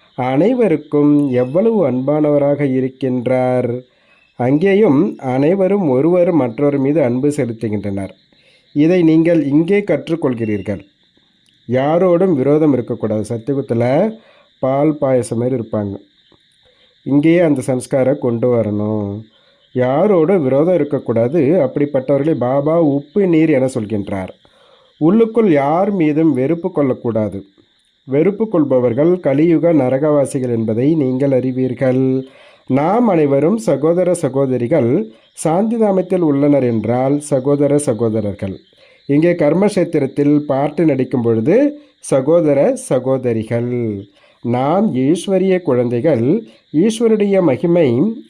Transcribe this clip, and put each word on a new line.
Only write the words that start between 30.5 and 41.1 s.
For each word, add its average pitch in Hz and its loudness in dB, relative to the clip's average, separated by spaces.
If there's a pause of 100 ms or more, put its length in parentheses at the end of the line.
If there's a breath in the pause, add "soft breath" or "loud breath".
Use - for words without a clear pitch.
என்பதை 117 0
நீங்கள் 135 0
அறிவீர்கள். 131 0 (400 loud breath)
நாம் 185 0
அனைவரும் 151 2
சகோதர 170 0
சகோதரிகள். 131 0 (340 loud breath)
சாந்திதாமத்தில் 190 0
உள்ளனர் 143 2
என்றால் 123 0
சகோதர 143 0
சகோதரர்கள். 110 -2 (480 soft breath)
இங்கே 156 2
கர்மக்ஷேத்திரத்தில் 160 0
பாட்டு 147 -2
நடிக்கும் 131 0